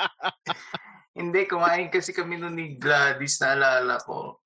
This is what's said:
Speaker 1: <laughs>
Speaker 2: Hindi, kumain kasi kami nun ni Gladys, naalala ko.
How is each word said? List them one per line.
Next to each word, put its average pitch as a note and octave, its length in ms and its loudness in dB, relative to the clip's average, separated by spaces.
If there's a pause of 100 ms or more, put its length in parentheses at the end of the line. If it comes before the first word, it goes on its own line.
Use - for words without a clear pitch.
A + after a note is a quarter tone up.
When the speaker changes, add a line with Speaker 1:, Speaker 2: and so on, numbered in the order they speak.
(320)
Speaker 1:
<laughs> - 840 -10
Speaker 2:
Hindi, F3 300 0
kumain F3 440 2
kasi F3+ 240 -2
kami E3+ 240 -6
nun E3+ 180 -8
ni D#3+ 220 -8
Gladys, C#3 640 2
naalala C3 580 4
ko. - 480 -10